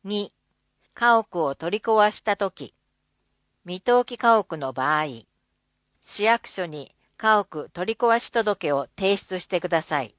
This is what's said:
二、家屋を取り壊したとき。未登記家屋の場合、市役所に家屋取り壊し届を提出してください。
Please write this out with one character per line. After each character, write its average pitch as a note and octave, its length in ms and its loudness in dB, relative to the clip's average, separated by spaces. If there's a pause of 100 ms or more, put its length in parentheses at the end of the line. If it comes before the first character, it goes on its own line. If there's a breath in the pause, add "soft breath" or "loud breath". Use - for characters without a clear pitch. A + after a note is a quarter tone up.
二、 G3+ 300 -6 (600)
家 A#3 240 4
屋 F3+ 260 -2
を C#3 120 -2
取 F3 240 -4
り - 40 -10
壊 G#3+ 280 4
し - 100 -14
た G3+ 140 0
と G3 160 -4
き。 - 220 -16 (920)
未 F3+ 200 -10
登 B3 200 4
記 B3 120 -12
家 A#3 200 4
屋 F3+ 200 -4
の C3+ 160 -6
場 C#3 260 0
合、 D#3 60 0 (1000)
市 - 200 -6
役 A3+ 240 2
所 - 180 -8
に D3+ 280 -14 (220)
家 A3 220 2
屋 D#3+ 320 -6
取 F#3 240 -4
り - 20 -4
壊 A#3 240 2
し - 100 -8
届 G3+ 440 0
を C#3 140 -2 (100)
提 G3 180 2
出 F#3 240 -10
し - 80 -12
て F3 140 -2
く F3 80 -6
だ E3 120 2
さ D3+ 200 -2
い。 A#2 180 -10